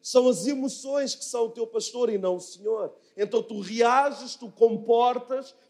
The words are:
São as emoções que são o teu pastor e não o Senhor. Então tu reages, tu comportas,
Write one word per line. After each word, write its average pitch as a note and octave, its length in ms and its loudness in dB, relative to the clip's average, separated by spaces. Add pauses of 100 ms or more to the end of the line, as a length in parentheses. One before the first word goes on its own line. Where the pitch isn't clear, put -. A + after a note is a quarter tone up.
São B3+ 260 4
as G3 180 2
emoções C4+ 680 -4
que - 80 -14
são A#3 220 -2
o A3 60 -6
teu A3+ 140 -6
pastor A3+ 440 -4
e G#3 80 -2
não F#3 180 0
o F3 60 -8
Senhor. G#3 520 -6 (220)
Então G#3 260 -2
tu G#3+ 200 -10
reages, A#3+ 760 2
tu A#3 160 -16
comportas, B3 1040 2 (140)